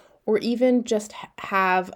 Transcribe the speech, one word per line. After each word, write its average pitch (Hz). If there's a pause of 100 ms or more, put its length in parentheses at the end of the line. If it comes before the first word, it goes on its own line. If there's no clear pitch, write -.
(260)
or 214
even 240
just 214
h-, - (100)
have 185